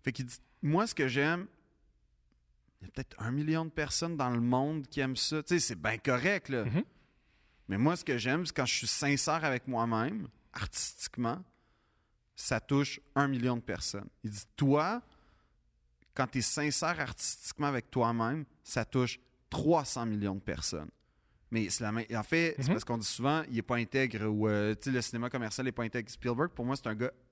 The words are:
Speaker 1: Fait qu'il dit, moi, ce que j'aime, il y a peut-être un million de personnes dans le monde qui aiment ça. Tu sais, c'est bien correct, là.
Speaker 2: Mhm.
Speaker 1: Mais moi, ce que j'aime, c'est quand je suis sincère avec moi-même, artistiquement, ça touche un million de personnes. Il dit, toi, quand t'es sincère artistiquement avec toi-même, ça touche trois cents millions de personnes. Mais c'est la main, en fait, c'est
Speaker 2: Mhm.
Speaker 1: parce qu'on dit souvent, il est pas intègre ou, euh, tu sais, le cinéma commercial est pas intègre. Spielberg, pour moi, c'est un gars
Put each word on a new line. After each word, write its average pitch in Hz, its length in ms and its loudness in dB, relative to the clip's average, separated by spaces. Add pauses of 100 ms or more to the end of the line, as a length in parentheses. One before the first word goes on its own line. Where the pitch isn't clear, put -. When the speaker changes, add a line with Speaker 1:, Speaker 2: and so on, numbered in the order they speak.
Speaker 1:
Fait 131 80 0
qu'il 127 140 -6
dit, - 120 -10 (240)
moi, 185 260 2
ce - 80 -4
que 135 120 2
j'aime, 151 400 0 (1300)
il 95 40 -16
y 90 40 -14
a - 20 -18
peut-être - 280 -8
un 113 120 -4
million 156 340 0
de 160 60 -8
personnes 160 460 -2
dans 127 120 0
le 120 120 2
monde 135 460 2
qui - 120 -6
aiment 131 160 0
ça. 151 280 0
Tu 180 120 2
sais, 165 40 4
c'est 98 220 0
bien 107 160 0
correct, 139 520 0
là. 120 160 0
Speaker 2:
Mhm. 143 180 2 (840)
Speaker 1:
Mais 95 80 0
moi, 151 180 6
ce - 100 -8
que 131 120 0
j'aime, 135 280 0
c'est - 100 -6
quand 131 100 2
je - 100 0
suis 113 120 -2
sincère 151 560 2
avec 131 240 0
moi-même, 120 600 0 (260)
artistiquement, - 880 -2 (920)
ça - 240 0
touche 139 400 0 (160)
un 143 120 4
million 123 300 0
de 113 40 -4
personnes. 98 460 -4 (160)
Il 110 60 -4
dit, 104 140 -4 (120)
toi, 156 460 4 (1120)
quand 131 140 0
t'es 127 140 0
sincère 156 580 2
artistiquement - 680 -2
avec 131 240 -2
toi-même, 117 540 2 (180)
ça 117 220 -2
touche 123 340 0 (300)
trois 151 360 2
cents 117 200 -2
millions 101 300 0
de 98 40 -6
personnes. 78 500 -6 (640)
Mais 110 180 0
c'est - 140 0
la 104 100 -2
main, 113 100 -2 (100)
en 107 100 -2
fait, 165 340 2
c'est 131 100 -2
Speaker 2:
Mhm. 175 60 4
Speaker 1:
parce - 100 0
qu'on 117 140 -2
dit 107 100 -4
souvent, 151 420 0
il 120 80 -2
est 110 40 0
pas 120 160 -2
intègre 113 500 0
ou, 107 220 2
euh, 107 260 2
tu - 140 -14
sais, - 20 0
le 127 100 2
cinéma 120 280 -4
commercial 123 380 -4
est 120 40 0
pas 120 120 -4
intègre. 113 260 -4
Spielberg, 123 420 -2
pour 120 140 -6
moi, 131 100 -2
c'est - 120 -8
un 107 80 -2
gars 120 160 -2 (200)